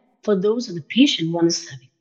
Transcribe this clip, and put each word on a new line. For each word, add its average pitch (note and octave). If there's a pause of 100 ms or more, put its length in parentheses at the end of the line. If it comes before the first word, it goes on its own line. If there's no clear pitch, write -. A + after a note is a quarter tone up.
(240)
for G#3
those G#3+
of F3+
the D#3+
patient G3+
one E3+
is -
serving. - (140)